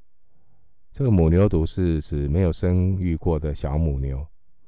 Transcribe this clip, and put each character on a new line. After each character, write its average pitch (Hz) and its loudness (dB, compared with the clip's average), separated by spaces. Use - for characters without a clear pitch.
这 - -6
个 127 2
母 85 6
牛 95 6
犊 80 0
是 82 -2
指 73 -4
没 78 0
有 87 2
生 92 0
育 90 -2
过 78 -2
的 76 -6
小 71 -6
母 76 0
牛。 67 -6